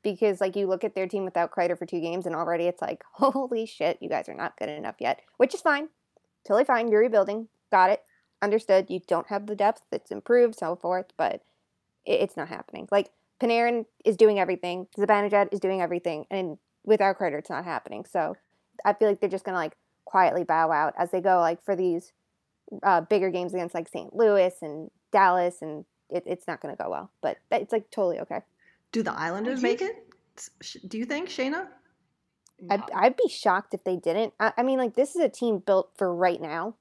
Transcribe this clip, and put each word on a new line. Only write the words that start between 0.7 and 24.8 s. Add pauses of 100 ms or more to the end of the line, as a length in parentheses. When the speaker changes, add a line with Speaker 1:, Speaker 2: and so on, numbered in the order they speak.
Speaker 1:
at
their
team
without
Kreider
for
two
games,
and
already
it's
like,
<laughs>
"Holy
shit,
you
guys
are
not
good
enough
yet." (180)
Which
is
fine. (580)
Totally
fine.
You're
rebuilding. (240)
Got
it. (380)
Understood.
You
don't
have
the
depth. (100)
It's
improved,
so
forth, (100)
but (680)
i-,
it's
not
happening.
Like, (320)
Panarin (200)
is
doing
everything. (100)
Zibanejad
is
doing
everything.
And (280)
without
Kreider,
it's
not
happening.
So (500)
I
feel
like
they're
just
gonna,
like, (300)
quietly
bow
out
as
they
go,
like,
for
these, (680)
uh,
bigger
games
against,
like,
Saint
Louis
and (220)